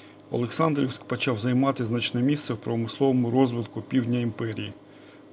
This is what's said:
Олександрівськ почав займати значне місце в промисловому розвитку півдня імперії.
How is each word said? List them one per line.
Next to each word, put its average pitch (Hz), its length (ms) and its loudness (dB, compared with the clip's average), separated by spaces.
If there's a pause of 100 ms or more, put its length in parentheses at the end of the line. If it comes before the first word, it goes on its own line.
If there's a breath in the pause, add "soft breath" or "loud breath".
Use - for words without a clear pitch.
(300 loud breath)
Олександрівськ 135 760 0
почав 120 360 -2
займати 127 440 2
значне 120 380 -2
місце 147 320 0
в - 20 -6
промисловому 120 760 0
розвитку 120 520 2
півдня 123 380 0
імперії. 110 520 -4 (600 loud breath)